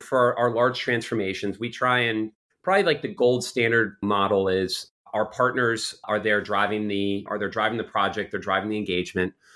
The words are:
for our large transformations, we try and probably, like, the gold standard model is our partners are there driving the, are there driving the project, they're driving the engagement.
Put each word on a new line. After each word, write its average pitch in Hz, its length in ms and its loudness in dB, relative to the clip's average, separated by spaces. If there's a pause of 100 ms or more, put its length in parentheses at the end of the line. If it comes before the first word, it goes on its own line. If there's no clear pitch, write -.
for 123 380 2
our 120 140 2
large 123 280 2
transformations, 104 800 -2
we 120 80 -4
try 123 300 0
and 110 340 -2 (320)
probably, 190 200 4
like, 156 180 0
the 107 120 -6
gold 123 300 2
standard 113 580 0
model 98 460 2
is 95 420 -2 (240)
our 107 100 2
partners 120 800 -2
are 107 160 0
there 104 220 2
driving 104 440 0
the, 101 440 -2
are 104 80 -4
there 101 100 -4
driving 110 300 -2
the 110 60 -4
project, 107 460 -2
they're 101 80 -6
driving 98 300 -2
the 107 80 -2
engagement. 92 560 -2 (240)